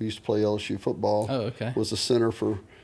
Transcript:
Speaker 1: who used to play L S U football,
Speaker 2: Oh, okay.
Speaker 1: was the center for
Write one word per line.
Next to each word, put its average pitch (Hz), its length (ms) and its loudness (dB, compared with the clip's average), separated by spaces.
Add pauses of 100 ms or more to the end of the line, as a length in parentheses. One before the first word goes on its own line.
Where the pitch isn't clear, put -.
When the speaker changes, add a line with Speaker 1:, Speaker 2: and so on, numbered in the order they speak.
Speaker 1:
who 113 60 -2
used 107 100 -4
to - 80 -18
play 107 180 2
L 104 140 2
S 104 140 -6
U 101 60 -2
football, 104 540 0
Speaker 2:
Oh, 131 120 0
okay. 117 340 -4
Speaker 1:
was 110 140 0
the 110 60 -2
center 117 360 2
for 107 260 -2 (260)